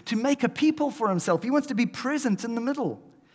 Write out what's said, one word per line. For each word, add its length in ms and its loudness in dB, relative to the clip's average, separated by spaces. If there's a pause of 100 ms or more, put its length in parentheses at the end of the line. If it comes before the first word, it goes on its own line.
to 120 -2
make 260 2
a 60 2
people 420 2
for 160 -2
himself. 360 2
He 60 -2
wants 180 2
to 80 -4
be 100 2
present 580 -2
in 120 -4
the 60 -2
middle. 400 -4 (340)